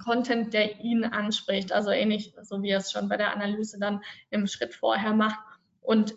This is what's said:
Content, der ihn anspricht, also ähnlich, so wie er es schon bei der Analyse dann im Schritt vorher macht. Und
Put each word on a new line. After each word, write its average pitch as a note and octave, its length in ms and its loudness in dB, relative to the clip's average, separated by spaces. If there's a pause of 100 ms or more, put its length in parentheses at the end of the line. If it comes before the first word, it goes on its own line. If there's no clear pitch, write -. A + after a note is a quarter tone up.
Content, A#3 480 0
der G#3+ 280 0
ihn A3+ 240 0
anspricht, G#3 680 -2
also G#3 200 0
ähnlich, G#3 520 0
so G3 200 -6
wie G3+ 80 -2
er G3 80 2
es G3 120 -4
schon G3+ 180 -4
bei G3+ 80 0
der G#3 160 0
Analyse G#3 460 -4
dann G3+ 240 -2 (280)
im G#3 180 0
Schritt - 260 -6
vorher G#3+ 380 0
macht. G#3+ 260 2 (420)
Und G#3+ 360 2